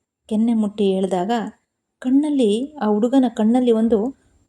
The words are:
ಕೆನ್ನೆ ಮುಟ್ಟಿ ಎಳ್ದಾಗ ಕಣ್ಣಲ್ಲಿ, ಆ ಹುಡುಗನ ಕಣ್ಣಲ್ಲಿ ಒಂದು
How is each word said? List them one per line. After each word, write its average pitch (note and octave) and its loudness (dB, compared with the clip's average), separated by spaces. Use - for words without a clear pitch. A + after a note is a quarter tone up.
ಕೆನ್ನೆ A3+ 0
ಮುಟ್ಟಿ G#3 0
ಎಳ್ದಾಗ F#3+ -2
ಕಣ್ಣಲ್ಲಿ, C4 0
ಆ G#3 -4
ಹುಡುಗನ A#3+ 2
ಕಣ್ಣಲ್ಲಿ A#3 0
ಒಂದು A3 2